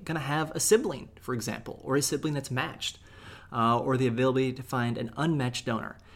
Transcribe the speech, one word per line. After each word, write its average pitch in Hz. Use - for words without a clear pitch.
gonna 160
have 147
a 160
sibling, 214
for -
example, 110
or 135
a 143
sibling 147
that's 139
matched, 135
uh, 117
or 135
the 131
ability 127
to 131
find 120
an 120
unmatched 143
donor. -